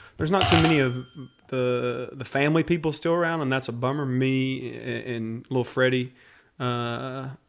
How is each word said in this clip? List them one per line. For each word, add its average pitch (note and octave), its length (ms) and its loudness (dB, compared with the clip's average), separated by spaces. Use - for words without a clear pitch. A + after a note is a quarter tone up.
There's D#3+ 160 -2
not G3 160 6
too E3 140 10
many D#3 180 4
of B2+ 260 -2
the, B2 640 -2
the C3 120 -10
family D3+ 400 2
people D#3+ 280 0
still E3+ 220 0
around, E3 280 0
and C3 100 0
that's C3 160 -2
a B2 40 -6
bummer. C3 320 -2
Me C3 720 0
and, A#2 380 -8
and A2+ 360 -8
Lil B2+ 140 0
Freddie, B2+ 480 0
uh, B2 720 -6